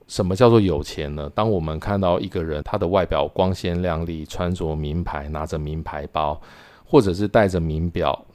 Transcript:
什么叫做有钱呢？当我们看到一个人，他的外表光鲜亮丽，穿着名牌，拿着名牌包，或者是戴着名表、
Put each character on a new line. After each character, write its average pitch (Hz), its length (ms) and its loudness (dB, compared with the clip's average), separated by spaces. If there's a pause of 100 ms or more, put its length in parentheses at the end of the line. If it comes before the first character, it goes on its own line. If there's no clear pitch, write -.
什 - 180 -2
么 95 100 0
叫 120 140 8
做 117 100 8
有 87 220 2
钱 73 320 -6
呢？ 73 220 -8
当 110 120 0
我 101 120 2
们 80 200 -4
看 101 220 -2
到 90 180 2
一 - 80 -4
个 87 160 -4
人， 76 200 -4
他 - 120 -6
的 95 120 0
外 92 180 2
表 73 220 0
光 92 260 2
鲜 87 300 -2
亮 85 200 -2
丽， 80 220 -8
穿 87 260 -4
着 82 240 -4
名 76 280 -2
牌， 73 260 -8
拿 78 160 -6
着 80 140 -6
名 78 240 -6
牌 73 240 -10
包， 76 320 -2 (460)
或 147 160 6
者 95 120 2
是 101 140 -2
戴 104 200 4
着 90 120 0
名 80 300 -2
表、 80 460 -2